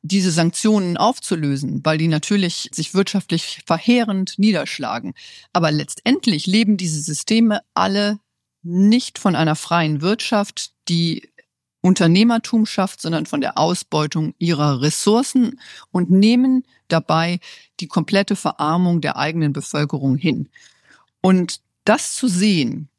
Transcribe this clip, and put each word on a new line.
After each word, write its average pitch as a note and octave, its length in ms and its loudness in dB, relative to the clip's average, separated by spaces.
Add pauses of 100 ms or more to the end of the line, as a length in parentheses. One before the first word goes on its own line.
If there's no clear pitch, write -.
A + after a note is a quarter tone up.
diese F#3 280 0
Sanktionen F3 640 0
aufzulösen, D3 880 -2
weil D#3 140 2
die D#3+ 80 0
natürlich E3+ 680 -2
sich - 220 -8
wirtschaftlich - 720 -2
verheerend G3 720 0
niederschlagen. D3 760 -2 (400)
Aber D#3+ 200 0
letztendlich E3+ 760 -2
leben G#3 300 2
diese D#3 260 -4
Systeme G#3 600 0 (120)
alle G#3 460 0 (420)
nicht G3 560 2
von F#3 160 0
einer D#3 220 0
freien D#3 440 -2
Wirtschaft, G3+ 720 -2 (180)
die E3+ 400 -2 (520)
Unternehmertum G#3 840 4
schafft, - 360 -4
sondern D#3+ 260 -4
von D3 140 -4
der - 180 -4
Ausbeutung D#3 800 -2
ihrer D3 420 0
Ressourcen A3 760 0 (320)
und F3+ 200 -2
nehmen B3 540 4 (220)
dabei E3 540 0 (400)
die E3+ 80 -10
komplette G3 480 0
Verarmung E3+ 640 0
der D3 160 -4
eigenen D3+ 360 -2
Bevölkerung C#3 640 -2
hin. - 320 -2 (720)
Und F#3 400 2 (240)
das - 300 0
zu C4 140 -2
sehen F3 600 0 (100)